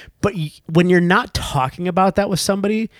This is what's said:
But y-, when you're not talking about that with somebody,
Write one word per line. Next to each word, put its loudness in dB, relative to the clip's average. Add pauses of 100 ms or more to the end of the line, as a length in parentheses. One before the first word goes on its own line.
(220)
But -2
y-, -6 (200)
when 2
you're 6
not 0
talking -4
about 2
that 0
with -2
somebody, -2